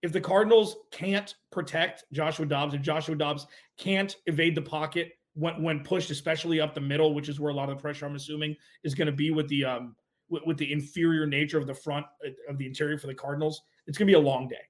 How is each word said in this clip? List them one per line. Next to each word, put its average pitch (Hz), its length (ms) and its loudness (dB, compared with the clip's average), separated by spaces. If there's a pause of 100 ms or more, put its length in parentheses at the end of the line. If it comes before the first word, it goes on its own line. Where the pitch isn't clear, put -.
If 170 100 -2
the 185 80 0
Cardinals 214 540 6 (160)
can't 196 420 -2 (180)
protect 165 600 -2
Joshua 156 340 -2
Dobbs, 143 300 -2
if 143 80 -4
Joshua 156 320 -2
Dobbs 147 320 -2 (300)
can't 196 380 0 (120)
evade 165 260 2
the 156 80 -2
pocket 156 520 -4 (200)
when, 165 300 -4
when 156 200 -2
pushed, 180 280 -2
especially 160 500 0
up 151 140 -2
the 151 60 -6
middle, 147 340 2
which 147 140 -6
is 143 100 -6
where 147 100 0
a 143 60 -4
lot 139 140 -2
of 139 80 -6
the 139 40 -14
pressure, 147 240 -8
I'm 143 100 -8
assuming, 151 400 -6 (280)
is 147 100 -2
gonna 151 180 0
be 143 200 0
with 156 180 0
the, 139 160 2
um, 123 300 -4 (340)
with, 170 160 -4
with 160 120 0
the 143 140 -2
inferior 156 540 2
nature 147 320 0
of 143 80 0
the 135 80 -8
front, 147 320 -6 (180)
uh, 147 60 -8 (180)
of 143 120 -8
the 135 80 -6
interior 147 320 -2
for 139 80 -12
the 135 80 -10
Cardinals, 151 480 -4 (240)
it's 147 100 -8
gonna 214 80 4
be 196 80 8
a 170 60 12
long 135 280 2
day. 127 80 -10 (140)